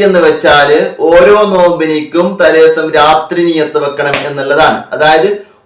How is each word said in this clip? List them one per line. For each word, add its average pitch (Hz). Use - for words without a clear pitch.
എന്ന് 185
വെച്ചാല് 147
ഓരോ 180
നോമ്പിനിക്കും 160
തലേദിവസം 160
രാത്രി 156
നിയ്യത്ത് 151
വെക്കണം 143
എന്നുള്ളതാണ്. 143
അതായത് 156